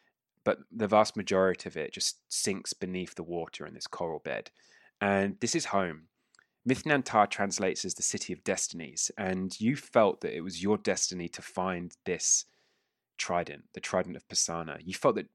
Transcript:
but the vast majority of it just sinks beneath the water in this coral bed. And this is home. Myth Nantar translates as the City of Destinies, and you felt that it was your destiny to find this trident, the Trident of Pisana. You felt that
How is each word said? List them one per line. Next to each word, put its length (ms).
but 140
the 160
vast 300
majority 500
of 80
it 160
just 380
sinks 420
beneath 440
the 80
water 420
in 80
this 140
coral 320
bed. 320
And 400
this 140
is 100
home. 380
Myth 200
Nantar 460
translates 540
as 120
the 80
City 280
of 120
Destinies, 760
and 420
you 160
felt 460
that 140
it 60
was 220
your 140
destiny 520
to 120
find 640
this 400
trident, 560
the 80
Trident 340
of 120
Pisana. 580
You 80
felt 220
that 200